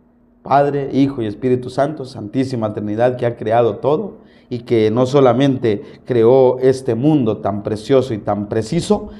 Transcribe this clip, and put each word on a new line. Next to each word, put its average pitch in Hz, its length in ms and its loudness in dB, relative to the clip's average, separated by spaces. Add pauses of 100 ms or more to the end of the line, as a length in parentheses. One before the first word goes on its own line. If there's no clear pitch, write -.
(420)
Padre, 143 520 0
Hijo 135 280 0
y 110 40 -4
Espíritu 123 440 -2
Santo, 143 360 -4
Santísima 113 680 -4
Trinidad 110 440 -2
que 127 80 -4
ha 117 100 -2
creado 113 400 0
todo 120 460 -4 (280)
y 123 100 -8
que 110 320 2
no 127 140 0
solamente 127 760 2 (220)
creó 123 560 4
este 131 340 0
mundo 123 440 2
tan 101 260 -6
precioso 123 500 0
y 107 40 -4
tan 104 320 -4
preciso, 170 600 -2 (100)